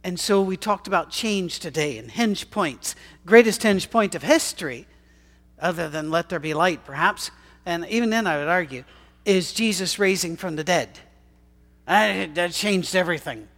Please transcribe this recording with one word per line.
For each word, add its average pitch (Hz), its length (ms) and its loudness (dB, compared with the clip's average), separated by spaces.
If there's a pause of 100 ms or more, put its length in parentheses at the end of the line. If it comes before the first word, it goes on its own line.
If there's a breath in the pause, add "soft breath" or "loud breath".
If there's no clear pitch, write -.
And 180 160 -6
so 196 240 2
we 190 140 0
talked 202 320 -2
about 180 220 0
change 196 500 -4
today 147 380 -4
and 113 120 -14
hinge 214 420 -2
points. 165 440 -4 (300 loud breath)
Greatest 226 380 6
hinge 202 280 2
point 202 240 2
of - 80 -8
history, 160 640 0 (720 soft breath)
other 165 300 -2
than 156 200 -6
let 170 200 0
there 175 100 -4
be 156 140 -6
light, 165 320 2
perhaps, 151 460 -2 (340 soft breath)
and 170 220 -4
even 233 220 0
then 220 160 0
I 160 120 0
would 147 100 -2
argue, 151 380 -2 (400 soft breath)
is 185 260 2
Jesus 196 480 -2
raising 185 380 0
from 170 180 -6
the 151 80 -6
dead. 151 360 0 (880)
That, 190 500 2
that 175 180 0
changed 190 420 -2
everything. 156 640 -2